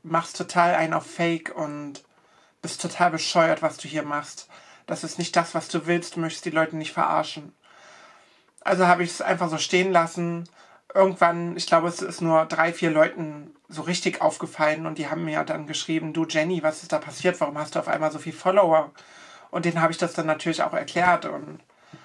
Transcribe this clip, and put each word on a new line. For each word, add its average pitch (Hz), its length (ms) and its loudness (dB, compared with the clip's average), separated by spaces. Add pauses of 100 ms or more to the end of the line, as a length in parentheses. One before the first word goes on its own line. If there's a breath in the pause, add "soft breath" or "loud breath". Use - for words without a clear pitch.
machst 165 340 -2
total 175 380 4
einen 160 180 0
auf 160 120 -2
Fake 170 500 -4
und 147 480 -8 (580 soft breath)
bist - 200 -8
total 175 300 2
bescheuert, 160 500 2
was 156 160 0
du - 100 -12
hier 147 160 -4
machst. 147 460 -8 (360 loud breath)
Das - 180 -6
ist 160 160 -8
nicht 170 160 -4
das, 170 200 2
was 160 120 -4
du 160 200 -4
willst, 170 280 0
du 170 40 -4
möchtest 160 260 -6
die 175 60 -4
Leute 160 260 0
nicht 156 160 -8
verarschen.“ 156 600 -2 (1080 loud breath)
Also 185 260 4
habe 175 160 6
ich 170 80 -2
es - 100 -8
einfach 175 280 0
so 160 80 -2
stehen 185 340 2
lassen. 170 560 0 (460 soft breath)
Irgendwann, 170 600 4
ich 170 120 -6
glaube, 165 200 4
es 170 140 -4
ist 180 200 -8
nur 160 240 4
drei, 165 280 0
vier 170 180 2
Leuten 151 600 0 (160)
so 156 160 -10
richtig 175 380 -2
aufgefallen 156 640 0
und 160 120 -6
die 151 120 -6
haben 165 160 -4
mir 156 180 -2
dann 156 240 -6
geschrieben, 160 460 -4
„Du 160 120 0
Jenny, 160 380 0
was 156 200 0
ist - 80 -16
da 202 80 2
passiert? - 400 -2
Warum 147 180 -2
hast 151 180 -6
du - 40 -2
auf - 80 -4
einmal 156 240 0
so 151 80 -8
viel 165 140 -10
Follower?“ 170 580 4 (600 loud breath)
Und 170 140 -2
denen 165 160 0
habe 165 100 4
ich 170 60 -8
das 170 160 -2
dann 156 140 -4
natürlich 156 360 0
auch - 100 -2
erklärt 170 520 2
und 151 340 -10 (460 loud breath)